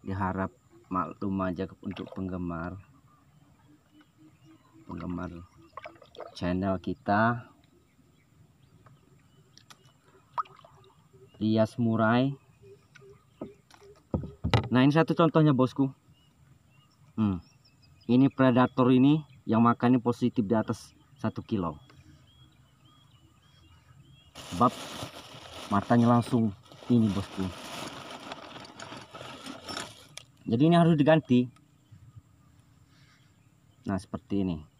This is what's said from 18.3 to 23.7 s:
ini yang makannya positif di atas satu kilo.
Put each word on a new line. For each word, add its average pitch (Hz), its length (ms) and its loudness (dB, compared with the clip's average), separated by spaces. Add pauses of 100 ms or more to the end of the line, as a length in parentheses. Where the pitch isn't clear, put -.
ini 143 320 4 (240)
yang 113 160 4
makannya 120 320 4
positif 120 480 -2
di 107 80 0
atas - 400 -4 (240)
satu 110 240 -6
kilo. 85 400 -6 (2750)